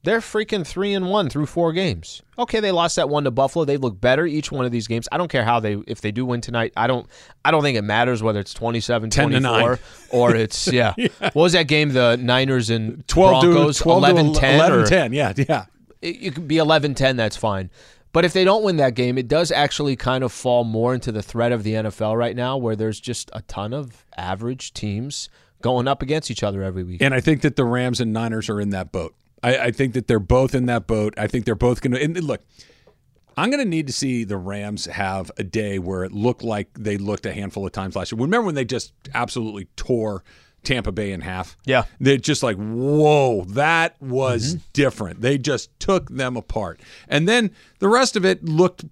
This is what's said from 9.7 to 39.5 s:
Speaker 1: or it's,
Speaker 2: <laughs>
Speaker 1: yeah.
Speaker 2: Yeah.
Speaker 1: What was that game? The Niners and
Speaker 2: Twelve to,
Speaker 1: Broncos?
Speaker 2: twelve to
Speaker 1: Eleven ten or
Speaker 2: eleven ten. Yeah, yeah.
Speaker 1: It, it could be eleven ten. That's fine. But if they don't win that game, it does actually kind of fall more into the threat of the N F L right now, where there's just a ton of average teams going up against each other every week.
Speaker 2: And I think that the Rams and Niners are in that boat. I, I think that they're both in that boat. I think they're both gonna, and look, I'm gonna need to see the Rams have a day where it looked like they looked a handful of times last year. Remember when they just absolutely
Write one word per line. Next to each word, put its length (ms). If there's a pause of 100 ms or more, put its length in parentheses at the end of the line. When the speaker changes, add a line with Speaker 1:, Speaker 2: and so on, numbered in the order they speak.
Speaker 1:
or 240
it's, 340
Speaker 2:
<laughs> 40
Speaker 1:
yeah. 240
Speaker 2:
Yeah. 120 (120)
Speaker 1:
What 140
was 180
that 160
game? 240
The 240
Niners 540
and 380
Speaker 2:
Twelve 340
to, 100
Speaker 1:
Broncos? 260
Speaker 2:
twelve 260
to 60
Speaker 1:
Eleven 240
ten 260
or 40
Speaker 2:
eleven 220
ten. 260
Yeah, 240
yeah. 280 (360)
Speaker 1:
It, 220
it 120
could 140
be 80
eleven 380
ten. 220
That's 200
fine. 340 (440)
But 100
if 80
they 120
don't 200
win 140
that 160
game, 240
it 100
does 240
actually 440
kind 280
of 80
fall 320
more 300
into 180
the 100
threat 300
of 100
the 140
N 80
F 160
L 160
right 180
now, 220
where 180
there's 260
just 340
a 80
ton 320
of 320 (100)
average 560
teams 560 (320)
going 260
up 140
against 300
each 120
other 200
every 220
week. 180
Speaker 2:
And 100
I 80
think 220
that 140
the 100
Rams 340
and 140
Niners 340
are 140
in 80
that 220
boat. 220 (280)
I, 160
I 120
think 240
that 120
they're 120
both 360
in 120
that 200
boat. 320
I 80
think 200
they're 80
both 280
gonna, 160
and 160 (100)
look, 180 (920)
I'm 140
gonna 140
need 220
to 60
see 320
the 120
Rams 500
have 520
a 60
day 340
where 260
it 80
looked 300
like 260 (100)
they 200
looked 280
a 60
handful 320
of 80
times 240
last 160
year. 80
Remember 260
when 80
they 120
just 260 (220)
absolutely 520 (100)